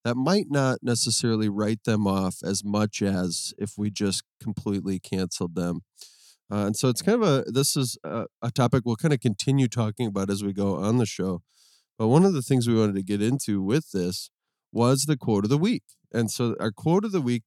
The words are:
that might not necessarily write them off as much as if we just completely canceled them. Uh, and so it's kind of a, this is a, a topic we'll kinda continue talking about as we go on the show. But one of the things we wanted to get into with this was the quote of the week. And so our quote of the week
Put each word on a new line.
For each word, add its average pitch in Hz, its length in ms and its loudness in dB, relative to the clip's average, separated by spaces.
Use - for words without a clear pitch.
that 120 120 0
might 165 340 2
not 135 340 2
necessarily 113 640 0
write 107 340 -2
them 107 220 2
off 95 380 0
as 98 200 -2
much 104 380 -2
as 90 560 -2
if 101 200 -6
we 104 120 -2
just 98 340 -2
completely 98 600 -4
canceled 90 560 -4
them. 87 260 -2
Uh, 101 160 0
and 110 100 -2
so 131 120 2
it's 120 120 -2
kind 220 220 2
of 208 40 4
a, 135 240 4
this 135 240 0
is 131 280 -2
a, 90 220 -6
a 113 80 -4
topic 120 340 2
we'll 120 100 0
kinda 151 220 0
continue 131 500 0
talking 113 400 -2
about 98 220 -2
as 101 140 -2
we 101 100 -2
go 98 220 0
on 104 240 0
the 117 80 2
show. 92 340 -4
But 110 120 0
one 156 140 6
of 196 100 4
the 135 100 -2
things 127 240 2
we 117 120 4
wanted 104 160 2
to 98 80 -2
get 101 180 -2
into 110 420 0
with 120 280 -2
this 92 380 -4
was 131 340 2
the 151 120 0
quote 104 280 0
of 104 40 -2
the 139 80 4
week. 190 260 0
And 113 160 0
so 117 300 -2
our 107 120 -2
quote 175 320 0
of 220 80 -6
the 185 100 0
week 123 260 0